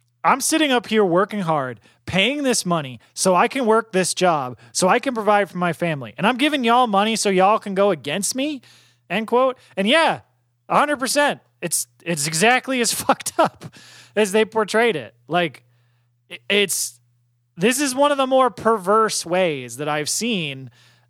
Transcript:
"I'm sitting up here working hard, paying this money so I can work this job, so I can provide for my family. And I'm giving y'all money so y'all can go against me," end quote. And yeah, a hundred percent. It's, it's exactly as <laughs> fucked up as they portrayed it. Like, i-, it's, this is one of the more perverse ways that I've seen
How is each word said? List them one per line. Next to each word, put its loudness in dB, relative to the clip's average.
"I'm 2
sitting 2
up 2
here 4
working 0
hard, -4
paying 0
this 0
money -4
so 2
I 4
can -4
work 0
this 0
job, 0
so 0
I 4
can -4
provide 2
for -12
my 0
family. -6
And -2
I'm 0
giving 0
y'all 4
money 0
so 0
y'all 4
can -8
go 2
against -4
me," -4
end -4
quote. 2
And 0
yeah, 2
a 2
hundred 0
percent. 0
It's, -6
it's -4
exactly 0
as -2
<laughs> -6
fucked -2
up -2
as 0
they 4
portrayed 0
it. -12
Like, -2
i-, -18
it's, -2
this 0
is -2
one 4
of -2
the 2
more 2
perverse 0
ways -2
that -6
I've -4
seen -6